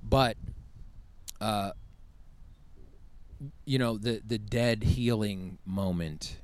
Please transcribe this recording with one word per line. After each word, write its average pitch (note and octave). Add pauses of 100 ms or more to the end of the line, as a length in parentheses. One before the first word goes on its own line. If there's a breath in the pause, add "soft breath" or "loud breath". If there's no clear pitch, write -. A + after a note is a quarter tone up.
But, C3 (1040)
uh, G#2 (1900)
you C3
know, A#2
the, A2
the A2+
dead A2+
healing G#2
moment F2+